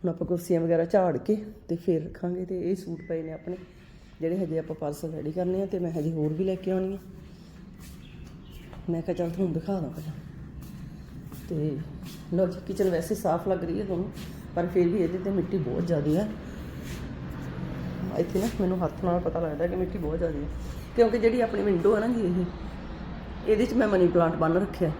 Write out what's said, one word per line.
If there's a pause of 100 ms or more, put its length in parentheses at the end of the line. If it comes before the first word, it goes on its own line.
ਹੁਣ
ਆਪਾਂ
ਕੁਰਸੀਆਂ
ਵਗੈਰਾ
ਝਾੜ
ਕੇ (320)
ਤੇ
ਫਿਰ
ਰੱਖਾਂਗੇ।
ਤੇ
ਇਹ
ਸੂਟ
ਪਏ
ਨੇ
ਆਪਣੇ (640)
ਜਿਹੜੇ
ਹਜੇ
ਆਪਾਂ
ਪਾਰਸਲ
ਰੈਡੀ
ਕਰਨੇ
ਆ
ਤੇ
ਮੈਂ
ਹਜੇ
ਹੋਰ
ਵੀ
ਲੈ
ਕੇ
ਆਉਣੀ
ਆ। (1900)
ਮੈਂ
ਕਿਹਾ
ਚੱਲ
ਤੁਹਾਨੂੰ
ਦਿਖਾ
ਦਾਂ
ਪਹਿਲਾਂ। (1400)
ਤੇ (560)
ਲਓ
ਜੀ,
ਕਿਚਨ
ਵੈਸੇ
ਸਾਫ਼
ਲੱਗ
ਰਹੀ
ਹੈ
ਤੁਹਾਨੂੰ, (440)
ਪਰ
ਫਿਰ
ਵੀ
ਇਹਦੇ
'ਤੇ
ਮਿੱਟੀ
ਬਹੁਤ
ਜ਼ਿਆਦਾ
ਹੈ। (1900)
ਇੱਥੇ
ਨਾ (120)
ਮੈਨੂੰ
ਹੱਥ
ਨਾਲ
ਪਤਾ
ਲੱਗਦਾ
ਕਿ
ਮਿੱਟੀ
ਬਹੁਤ
ਜ਼ਿਆਦਾ
ਹੈ, (480)
ਕਿਉਂਕਿ
ਜਿਹੜੀ
ਆਪਣੀ
ਵਿੰਡੋ
ਹੈ
ਨਾ
ਜੀ
ਇਹ, (1000)
ਇਹਦੇ
'ਚ
ਮੈਂ
ਮਨੀ
ਪਲਾਂਟ
ਬੰਨ੍ਹ
ਰੱਖਿਆ।